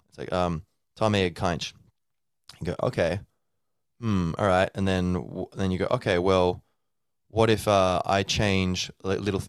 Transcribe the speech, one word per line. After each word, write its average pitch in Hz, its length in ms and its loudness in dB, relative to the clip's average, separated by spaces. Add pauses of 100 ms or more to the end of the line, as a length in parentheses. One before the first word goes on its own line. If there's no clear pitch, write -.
It's - 80 -20
like, - 160 -8
um, 87 300 -2 (320)
"Tommy 104 260 0
Egg 87 140 -2
Kinch." - 380 -4 (840)
You 80 80 -8
go, 87 160 -4
"Okay, 92 360 0 (800)
hmm, 95 380 0
all 104 100 0
right." 92 280 4
And 98 120 0
then, 90 260 0
w-, 90 420 -6
then 95 160 -2
you 92 60 -2
go, 95 140 -2
"Okay, 104 280 0
well, 90 420 2 (680)
what 110 200 2
if, 107 180 0
uh, 92 380 4
I 98 180 2
change 95 680 0 (120)
li-, 95 140 -2
little, 98 320 -2